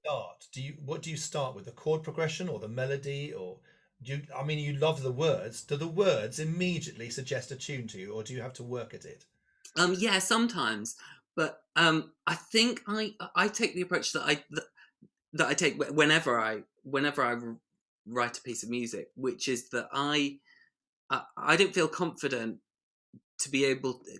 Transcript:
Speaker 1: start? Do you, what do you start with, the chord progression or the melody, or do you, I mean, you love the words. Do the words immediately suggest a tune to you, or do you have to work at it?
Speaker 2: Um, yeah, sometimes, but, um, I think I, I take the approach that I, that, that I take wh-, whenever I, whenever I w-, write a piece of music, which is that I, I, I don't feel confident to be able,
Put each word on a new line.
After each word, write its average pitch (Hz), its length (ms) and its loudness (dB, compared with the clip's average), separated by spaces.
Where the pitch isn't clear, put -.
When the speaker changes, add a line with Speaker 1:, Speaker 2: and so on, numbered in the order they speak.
Speaker 1:
start? 117 480 -6
Do 131 100 -10
you, 143 120 -8
what 156 180 -4
do 160 80 -8
you 156 60 -4
start 139 380 -4
with, 101 120 -14
the - 60 -14
chord 156 300 0
progression 160 460 -2
or 120 100 -4
the 107 100 -8
melody, 139 640 -4
or 92 260 -10
do 120 140 -8
you, 143 60 -6
I 131 100 -4
mean, 151 140 -2
you 147 160 -2
love 143 280 2
the 131 100 0
words. 131 500 0
Do 147 140 -2
the 151 120 -2
words 156 500 2
immediately 160 720 -2
suggest 127 400 -4
a 131 60 -8
tune 127 320 -8
to 101 100 -12
you, 98 140 -10
or 110 100 -6
do 117 120 -10
you 127 60 -6
have 127 140 -10
to - 80 -14
work 120 320 -8
at 101 100 -16
it? - 220 -20
Speaker 2:
Um, 180 220 6
yeah, 202 200 4
sometimes, 175 800 2
but, - 260 -2
um, 160 360 4
I 175 80 0
think 226 540 2
I, 214 260 -2
I 190 120 4
take 208 260 0
the 180 80 0
approach 180 300 0
that 147 100 0
I, - 280 2
that, 156 140 -6
that 156 120 4
I 139 80 2
take 147 280 2
wh-, 139 120 -2
whenever 151 460 6
I, 110 220 0
whenever 139 400 0
I 120 120 2
w-, 117 260 -8
write 117 320 -2
a - 40 -14
piece 117 200 -8
of 110 80 -8
music, 117 440 -4
which 127 320 -4
is 123 240 -2
that 120 220 -4
I, 143 460 0
I, 131 120 -2
I 160 200 4
don't 190 180 4
feel 165 140 4
confident 135 720 -2
to 139 100 -4
be 139 160 4
able, 131 360 0